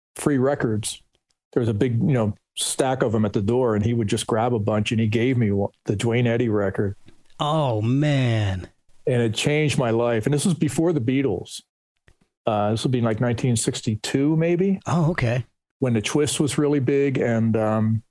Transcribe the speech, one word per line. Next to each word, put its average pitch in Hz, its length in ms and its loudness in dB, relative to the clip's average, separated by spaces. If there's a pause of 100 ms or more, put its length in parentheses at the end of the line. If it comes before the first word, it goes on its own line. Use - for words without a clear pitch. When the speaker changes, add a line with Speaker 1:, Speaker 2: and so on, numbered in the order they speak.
(160)
Speaker 1:
free 147 220 2
records. 123 640 -2 (500)
There - 80 -2
was 117 100 2
a 113 40 0
big, 117 260 0
you 147 140 2
know, 107 220 0 (200)
stack 131 460 -2
of 123 100 2
them 110 140 2
at 101 80 -2
the 110 80 0
door, 117 340 2
and 101 80 0
he 117 100 0
would 117 140 0
just 110 200 -4
grab 117 260 0
a 113 60 0
bunch, 107 320 0
and 110 100 0
he 113 60 2
gave 120 300 0
me 110 140 2
one, 98 200 -2 (140)
the 110 100 0
Duane 117 320 0
Eddy 117 220 0
record. 101 460 -2 (440)
Speaker 2:
Oh, 147 420 0
man. 117 840 0 (400)
Speaker 1:
And 123 160 2
it 110 100 0
changed 147 460 0
my 123 100 0
life. 117 360 0
And 139 80 0
this 147 120 -2
was 190 80 2
before 165 400 0
the 143 80 -2
Beatles. 131 600 -2 (840)
Uh, 104 260 0
this 110 120 -2
would 139 80 -2
be, 123 100 0
like, 113 180 0
nineteen 120 360 0
sixty-two, 139 840 -2
maybe. 175 480 0
Speaker 2:
Oh, 156 260 0
okay. 123 340 -2 (340)
Speaker 1:
When 127 140 0
the 110 80 2
Twist - 380 0
was 151 180 -2
really 147 220 2
big, 139 380 2
and, 113 400 2
um, 110 540 0